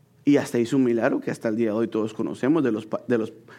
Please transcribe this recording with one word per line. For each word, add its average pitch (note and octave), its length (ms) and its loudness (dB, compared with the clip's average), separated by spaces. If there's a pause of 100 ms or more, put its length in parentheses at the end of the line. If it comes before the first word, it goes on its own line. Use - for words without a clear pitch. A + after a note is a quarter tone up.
(240)
Y C#3+ 140 4
hasta A#2+ 220 0
hizo A#2+ 160 0
un C3 80 4
milagro A#2 360 2
que - 120 -4
hasta - 180 -4
el G#2+ 60 -2
día A#2 120 0
de G#2+ 40 0
hoy A2+ 160 0
todos A2 260 -4
conocemos B2+ 500 0
de A#2+ 80 2
los G#2+ 140 -4
pa-, - 220 -8
de B2 100 2
los, A2 160 -4 (260)